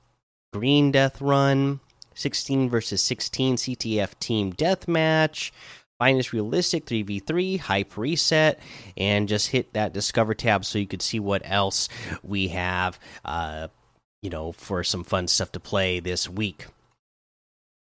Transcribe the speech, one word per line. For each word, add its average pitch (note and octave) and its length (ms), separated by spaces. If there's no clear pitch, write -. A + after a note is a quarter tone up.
green C#3 400
death C3+ 300
run, C#3 600
sixteen C3+ 520
versus A2+ 360
sixteen C3 540
C B2+ 180
T A2 240
F G2 200
team G#2 340
deathmatch, D#3+ 960
finest C3 340
realistic C#3 520
three A2+ 160
v G2+ 180
three, F3+ 360
hype G2+ 400
reset, D#3 640
and G#2 320
just G#2 220
hit B2+ 200
that G#2+ 220
discover G#2+ 400
tab G#2 320
so - 120
you G2+ 100
could F#2 140
see - 180
what G2+ 260
else G2 420
we F#2+ 280
have, F2+ 500
uh, D#2 460
you G2+ 80
know, D#2+ 220
for F2+ 320
some F2 220
fun F#2 240
stuff - 240
to F2 80
play F#2 400
this F2+ 260
week. G2 380